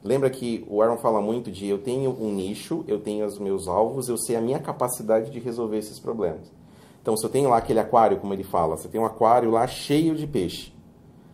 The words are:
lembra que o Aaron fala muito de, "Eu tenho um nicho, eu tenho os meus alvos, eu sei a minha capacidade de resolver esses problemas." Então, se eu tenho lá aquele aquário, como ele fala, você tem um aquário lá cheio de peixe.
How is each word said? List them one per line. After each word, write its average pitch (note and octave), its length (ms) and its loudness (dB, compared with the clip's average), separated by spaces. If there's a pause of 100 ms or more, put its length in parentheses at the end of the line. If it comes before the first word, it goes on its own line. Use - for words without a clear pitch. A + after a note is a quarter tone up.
lembra C3 240 2
que A#2+ 400 -4
o G#2 140 2
Aaron A2+ 160 4
fala A2 240 2
muito A2+ 280 -2
de, G2 160 -8
"Eu G2 120 0
tenho B2+ 420 -2
um G#2+ 100 -2
nicho, G2+ 560 -4
eu G#2 140 -2
tenho G#2 240 -4
os G2+ 140 -6
meus F#2+ 300 -2
alvos, A#2+ 400 0
eu A2+ 100 -2
sei A#2 180 -2
a A2+ 40 0
minha C3 180 0
capacidade A2+ 720 0
de A#2+ 80 -12
resolver A2+ 400 -4
esses - 200 -8
problemas." F#2+ 540 -4 (480)
Então, A2 160 0
se A2+ 100 -4
eu - 40 -2
tenho C3+ 200 2
lá A#2 60 6
aquele A2+ 240 2
aquário, G#2 380 4
como G2 140 -6
ele F#2+ 120 -4
fala, E2 320 0
você - 100 -14
tem A2 140 -4
um A2+ 40 2
aquário A2+ 460 4
lá A2+ 160 4
cheio D#3 480 0
de D3+ 100 -4
peixe. G#2 480 -4 (600)